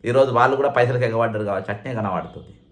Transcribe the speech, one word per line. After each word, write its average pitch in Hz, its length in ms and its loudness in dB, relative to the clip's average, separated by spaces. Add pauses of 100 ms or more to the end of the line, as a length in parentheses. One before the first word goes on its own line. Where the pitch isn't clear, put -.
ఈరోజు 131 260 2
వాళ్ళు 127 240 4
కూడా 139 140 0
పైసలకు 123 340 0
ఎగబడ్డారు 113 400 -2
కావచ్చు, 98 260 -4
అట్నే 104 240 -8
కనబడుతుంది. 95 640 -8 (160)